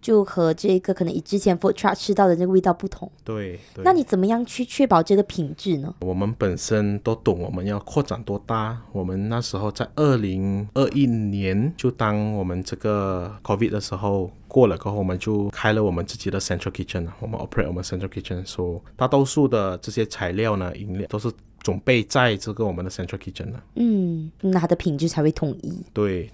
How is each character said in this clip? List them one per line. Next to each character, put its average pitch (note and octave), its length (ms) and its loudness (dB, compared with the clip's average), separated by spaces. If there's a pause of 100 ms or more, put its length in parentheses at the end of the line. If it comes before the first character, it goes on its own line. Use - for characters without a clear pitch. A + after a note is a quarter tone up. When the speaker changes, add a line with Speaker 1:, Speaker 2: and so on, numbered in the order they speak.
Speaker 1:
就 G#3 240 6
和 E3 280 2
这 F#3+ 260 2
个 F#3 140 -2
可 F3+ 120 0
能 E3 80 -2
以 D#3 80 -2
之 - 180 -2
前 F#3 180 4
food - 160 2
truck G3 220 0
吃 - 180 -2
到 G3 140 6
的 F3 80 6
那 F3 100 0
个 F#3 60 0
味 F#3+ 80 6
道 F3+ 140 2
不 G3 140 -4
同。 - 220 -10 (140)
Speaker 2:
对， G2 340 -6 (160)
对。 F#2+ 120 -10
Speaker 1:
那 F#4 80 6
你 E4 100 4
怎 G3+ 140 0
么 F#3 80 4
样 A#3 200 2
去 B3 200 -6
确 - 200 2
保 F3 160 6
这 G3 140 4
个 G3+ 80 6
品 D#3 320 -4
质 F3 220 -2
呢？ C#3 240 -6
Speaker 2:
我 F2+ 120 -2
们 G2+ 240 0
本 F#2 200 0
身 G#2 420 0
都 A2+ 160 -2
懂 F#2 240 0
我 F2 100 -4
们 F2+ 160 -4
要 G#2 160 -2
扩 - 220 -2
展 A#2 200 -6
多 G2+ 220 -4
大。 A2+ 360 -4 (100)
我 F#2+ 140 -4
们 G2 240 -2
那 A#2 100 -2
时 A#2+ 160 -6
候 G2+ 160 -2
在 - 240 -6
二 C#3+ 220 4
零 G2 560 -2
二 C3+ 160 2
一 C#3 160 4
年， G#2 720 0
就 B2+ 140 2
当 G#2+ 420 0
我 G2+ 100 -2
们 F#2 180 -2
这 - 160 -6
个 G2 560 -2 (100)
covid G#2+ 260 2
的 G#2 100 -2
时 - 160 -6
候 G2 340 0 (200)
过 B2+ 180 6
了 F#2 100 2
过 - 140 -6
后， G#2 60 -2
我 G2+ 60 0
们 F#2 140 0
就 G#2 320 0
开 G#2+ 220 2
了 G#2+ 100 4
我 G2+ 100 2
们 F2 140 -2
自 - 120 -12
己 - 120 -6
的 F#2+ 120 -2
central F#2 300 -4
kitchen - 340 -6
了， E2 160 -10
我 G#2+ 60 -8
们 A2+ 120 -6
operate - 280 -4
我 E2+ 40 -6
们 F2+ 100 -6
central F#2+ 280 -6
kitchen。 F#2 360 -8
So， F2 360 -6 (160)
大 B2+ 100 2
多 C#3 160 4
数 C#3 240 2
的 G2 300 0
这 - 120 -10
些 G#2+ 160 0
材 F2+ 280 -4
料 G#2+ 240 0
呢， F2+ 180 -4
饮 G2 220 -8
料 G2 100 -6
都 G#2 100 -4
是 A2+ 140 -2 (300)
准 F#2+ 200 0
备 B2 220 4
在 A#2+ 340 2
这 G#2 160 -8
个 A2 120 -2
我 G2+ 60 -2
们 F2 120 -4
的 F#2+ 60 -6
central F#2+ 280 -8
kitchen G2 340 -10
了。 A#2 100 -12 (140)
Speaker 1:
嗯， F3+ 640 0
那 F#3 200 2
它 E3 60 0
的 E3+ 120 4
品 D3+ 200 -2
质 D#3+ 120 0
才 D#3 120 0
会 D3+ 80 4
统 D#3 220 -2 (100)
一。 - 160 -8 (160)
Speaker 2:
对， G2 400 -2